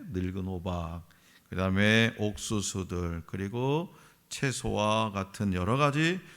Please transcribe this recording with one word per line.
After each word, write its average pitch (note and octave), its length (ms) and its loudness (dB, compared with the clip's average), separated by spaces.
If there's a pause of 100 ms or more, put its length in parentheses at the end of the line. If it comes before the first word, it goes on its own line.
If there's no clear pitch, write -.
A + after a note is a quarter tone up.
(120)
늙은 F#2 320 -4
호박, F2 580 -6 (480)
그다음에 G2+ 680 4
옥수수들, F#2 1080 -2
그리고 B2 640 -4 (360)
채소와 A2 840 0
같은 G2 440 -2
여러 F2+ 220 2
가지 D3+ 440 2 (160)